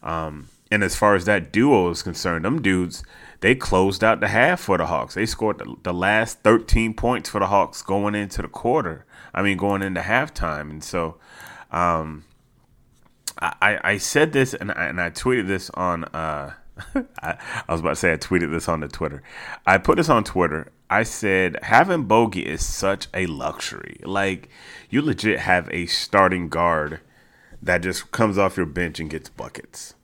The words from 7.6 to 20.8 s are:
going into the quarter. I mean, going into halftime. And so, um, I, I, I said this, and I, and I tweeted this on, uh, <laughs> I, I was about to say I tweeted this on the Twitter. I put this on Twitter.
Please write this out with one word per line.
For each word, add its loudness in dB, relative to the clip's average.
going -2
into -6
the -8
quarter. -4
I -4
mean, 2
going 0
into -4
halftime. -2
And -12
so, -4
um, 0
I, -4
I, 2
I 0
said 2
this, 2
and -8
I, -4
and -6
I -2
tweeted 0
this -4
on, -2
uh, -6
<laughs> -16
I, -6
I -2
was 0
about 0
to 0
say 2
I 0
tweeted 0
this -4
on -2
the -8
Twitter. -8
I 6
put 2
this 2
on 4
Twitter. -2